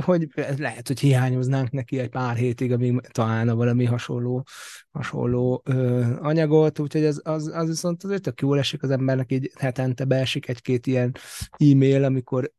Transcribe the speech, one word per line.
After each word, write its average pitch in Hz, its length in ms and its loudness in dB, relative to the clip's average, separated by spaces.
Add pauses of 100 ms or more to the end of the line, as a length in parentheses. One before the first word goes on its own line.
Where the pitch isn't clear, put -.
hogy 170 260 0 (300)
lehet, 120 300 -8
hogy 131 120 -4
hiányoznánk 127 720 2
neki 131 300 -4
egy 123 100 -4
pár 123 260 -4
hétig, 123 360 -2
amíg 123 280 2
találna 113 560 0
valami 120 300 2
hasonló, 123 600 -4 (460)
hasonló, 123 760 -2
ö, 123 380 0 (160)
anyagot, 156 600 2
úgyhogy 151 260 0
az, 147 180 0
az, 156 300 -4
az 165 140 -2
viszont 170 360 -4
azért 196 180 -4
tök 131 200 -6
jól 143 180 2
esik 139 240 -2
az 135 60 -2
embernek, 131 420 0
így 131 280 -2
hetente 131 460 -2
beesik 131 420 0
egy-két 123 400 -2
ilyen 127 280 0 (420)
e-mail, 139 460 6
amikor, 131 560 -2